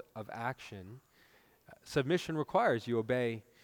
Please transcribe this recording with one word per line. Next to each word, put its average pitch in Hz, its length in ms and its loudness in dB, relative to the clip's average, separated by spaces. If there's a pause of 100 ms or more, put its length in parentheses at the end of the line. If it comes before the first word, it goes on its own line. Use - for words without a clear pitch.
(160)
of 107 160 -8
action, 113 680 -6 (680)
uh, - 40 -20 (100)
submission 160 540 0
requires 151 480 2
you 120 140 2
obey 117 440 0 (200)